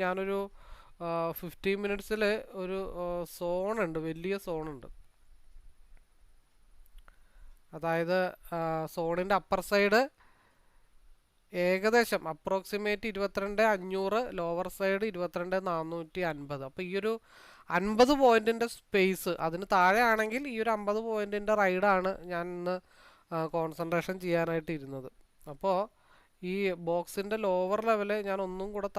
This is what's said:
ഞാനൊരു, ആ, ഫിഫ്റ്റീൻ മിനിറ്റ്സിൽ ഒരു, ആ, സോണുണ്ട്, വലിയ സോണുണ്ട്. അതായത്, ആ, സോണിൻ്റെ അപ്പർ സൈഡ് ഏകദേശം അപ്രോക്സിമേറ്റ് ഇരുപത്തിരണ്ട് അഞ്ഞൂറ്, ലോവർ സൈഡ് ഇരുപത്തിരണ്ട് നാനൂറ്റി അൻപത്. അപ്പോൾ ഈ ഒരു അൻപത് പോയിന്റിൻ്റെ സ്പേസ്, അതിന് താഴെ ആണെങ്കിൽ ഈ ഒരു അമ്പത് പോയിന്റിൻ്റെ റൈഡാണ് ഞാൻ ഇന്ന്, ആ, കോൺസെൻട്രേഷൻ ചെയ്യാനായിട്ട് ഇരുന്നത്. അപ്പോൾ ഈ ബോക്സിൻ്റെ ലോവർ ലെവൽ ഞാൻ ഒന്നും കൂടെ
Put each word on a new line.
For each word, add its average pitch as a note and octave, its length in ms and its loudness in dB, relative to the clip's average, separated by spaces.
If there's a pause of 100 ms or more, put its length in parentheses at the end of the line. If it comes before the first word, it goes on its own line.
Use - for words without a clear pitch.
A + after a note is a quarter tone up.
ഞാനൊരു, F#3+ 380 -2 (680)
ആ, E3+ 40 -4 (320)
ഫിഫ്റ്റീൻ G3 420 -4
മിനിറ്റ്സിൽ G#3 400 -2 (400)
ഒരു, F#3+ 160 -4 (240)
ആ, - 20 -4 (300)
സോണുണ്ട്, F3+ 720 -2
വലിയ E3+ 300 -4 (100)
സോണുണ്ട്. D#3 420 -8 (3000)
അതായത്, E3 420 0 (380)
ആ, - 20 -2 (360)
സോണിൻ്റെ F3+ 460 0
അപ്പർ F#3+ 280 -2
സൈഡ് G3+ 320 6 (1700)
ഏകദേശം G#3+ 520 2 (120)
അപ്രോക്സിമേറ്റ് G3+ 800 -4
ഇരുപത്തിരണ്ട് G3+ 580 0
അഞ്ഞൂറ്, F#3+ 480 0 (220)
ലോവർ E3+ 340 -2
സൈഡ് G3 380 0
ഇരുപത്തിരണ്ട് F3 440 -2 (140)
നാനൂറ്റി E3 500 -4 (120)
അൻപത്. C#3+ 340 -8
അപ്പോൾ F#3 220 -8
ഈ - 20 -6 (100)
ഒരു A3 120 0 (640)
അൻപത് G#3+ 340 6 (100)
പോയിന്റിൻ്റെ A#3 540 6
സ്പേസ്, F#3+ 560 2 (140)
അതിന് F3 280 -4
താഴെ F#3 260 8 (100)
ആണെങ്കിൽ A3 340 2 (100)
ഈ - 100 -6
ഒരു A#3 100 2
അമ്പത് G#3 340 0
പോയിന്റിൻ്റെ G#3 540 0
റൈഡാണ് F#3 500 4 (200)
ഞാൻ F3 140 -4 (100)
ഇന്ന്, F3 200 -2 (580)
ആ, E3 40 -2 (180)
കോൺസെൻട്രേഷൻ E3 680 -2
ചെയ്യാനായിട്ട് E3 540 0
ഇരുന്നത്. C3+ 320 -10 (440)
അപ്പോൾ F#3 240 0 (760)
ഈ - 20 -2 (340)
ബോക്സിൻ്റെ G3 560 -2
ലോവർ F#3 440 2
ലെവൽ G#3 240 2 (160)
ഞാൻ F#3+ 180 -2
ഒന്നും F#3+ 280 -6
കൂടെ G3+ 240 -4